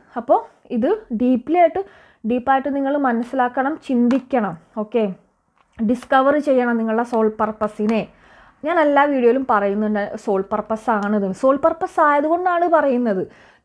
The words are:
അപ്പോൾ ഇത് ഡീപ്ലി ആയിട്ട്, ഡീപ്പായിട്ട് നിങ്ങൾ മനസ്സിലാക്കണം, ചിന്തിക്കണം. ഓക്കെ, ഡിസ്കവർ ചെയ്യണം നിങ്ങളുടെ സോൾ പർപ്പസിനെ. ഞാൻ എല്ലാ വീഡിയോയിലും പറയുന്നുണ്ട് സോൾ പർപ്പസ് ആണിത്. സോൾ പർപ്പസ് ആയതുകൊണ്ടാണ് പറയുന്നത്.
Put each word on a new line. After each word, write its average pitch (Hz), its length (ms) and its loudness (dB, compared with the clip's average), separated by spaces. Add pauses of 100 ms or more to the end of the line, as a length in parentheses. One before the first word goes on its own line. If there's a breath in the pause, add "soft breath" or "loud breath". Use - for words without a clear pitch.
(160)
അപ്പോൾ 359 280 0 (260)
ഇത് 262 280 0 (140)
ഡീപ്ലി 247 460 0
ആയിട്ട്, 349 260 2 (460 loud breath)
ഡീപ്പായിട്ട് 269 460 0
നിങ്ങൾ 277 200 -2
മനസ്സിലാക്കണം, 262 840 -2 (100)
ചിന്തിക്കണം. 240 720 0 (200)
ഓക്കെ, 214 360 -2 (760)
ഡിസ്കവർ 269 480 2
ചെയ്യണം 254 380 0
നിങ്ങളുടെ 226 260 -2
സോൾ 226 260 0 (120)
പർപ്പസിനെ. 214 680 -2 (560 soft breath)
ഞാൻ 330 160 0
എല്ലാ 285 240 4
വീഡിയോയിലും 262 460 2
പറയുന്നുണ്ട് 208 640 0 (120)
സോൾ 190 180 0 (100)
പർപ്പസ് 214 380 -4
ആണിത്. 202 420 0
സോൾ 262 240 0
പർപ്പസ് 330 440 -2
ആയതുകൊണ്ടാണ് 339 680 2
പറയുന്നത്. 247 600 0 (360 loud breath)